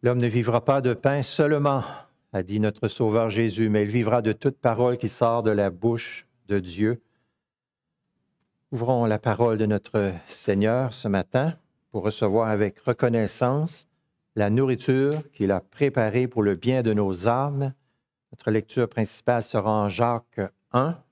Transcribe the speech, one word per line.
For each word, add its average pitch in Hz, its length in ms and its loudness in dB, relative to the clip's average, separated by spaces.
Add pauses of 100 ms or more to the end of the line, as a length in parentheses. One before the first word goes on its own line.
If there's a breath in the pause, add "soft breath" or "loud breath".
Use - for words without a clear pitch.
« - 0 -
L'homme 123 160 2
ne 120 80 2
vivra 117 360 0
pas 139 180 2
de 123 120 2
pain 139 300 0
seulement », 143 600 0 (500 loud breath)
a 95 100 -2
dit 101 160 -4
notre 107 280 -2
Sauveur 113 420 0
Jésus, « 110 400 0
mais 104 140 4
il 104 60 -2
vivra 113 320 2
de 110 100 0
toute 135 260 -2
parole 123 400 0
qui 113 120 -4
sort 117 340 0
de 110 60 2
la 101 220 2
bouche 113 560 -4 (200)
de 101 120 0
Dieu. » 101 420 -2 (1700)
Ouvrons 120 340 0
la 107 120 2
parole 110 400 0
de 107 80 0
notre 101 480 0 (140)
Seigneur 110 680 0
ce - 140 -8
matin 127 500 0 (340)
pour 98 120 -6
recevoir 107 460 0
avec 104 300 -2
reconnaissance 123 1080 -2 (480)
la 104 160 2
nourriture 135 800 0
qu'il 98 200 0
a 95 100 0
préparée 123 640 0
pour 117 160 -2
le 101 120 2
bien 123 280 0
de 110 100 0
nos 95 340 0
âmes. 135 460 -2 (580)
Notre - 200 -6
lecture 110 380 -2
principale 117 520 -2
sera 110 300 -2
en 104 180 0
Jacques 117 520 -4 (320)
un 151 260 0 (120)